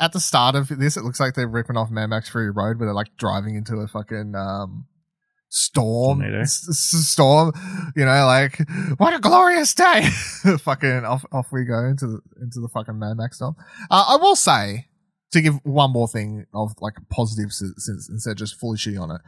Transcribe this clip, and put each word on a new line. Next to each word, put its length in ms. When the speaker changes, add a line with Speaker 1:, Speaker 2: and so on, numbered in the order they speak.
Speaker 1:
at 120
the 80
start 360
of 120
this, 280
it 80
looks 160
like 140
they're 140
ripping 280
off 140
Mad 180
Max 200
Fury 220
Road, 280
where 80
they're, 80
like, 220
driving 380
into 220
a 100
fucking, 480
um, 520
storm. 720
Speaker 2:
Tornado. 200
Speaker 1:
S-, 280
s-, 380
storm, 460
you 100
know, 220
like, 320
"What 180
a 60
glorious 540
day!" 280
<laughs> 580
Fucking 440
off, 260
off 220
we 120
go 200
into 220
the, 140
into 180
the 120
fucking 260
Mad 180
Max 200
storm. 180
Uh, 180
I 80
will 180
say, 540
to 100
give 140
one 280
more 160
thing 460
of, 260
like, 140
positive 400
s-, 120
since, 340
instead 220
of 60
just 200
fully 180
shitting 240
on 100
it, 180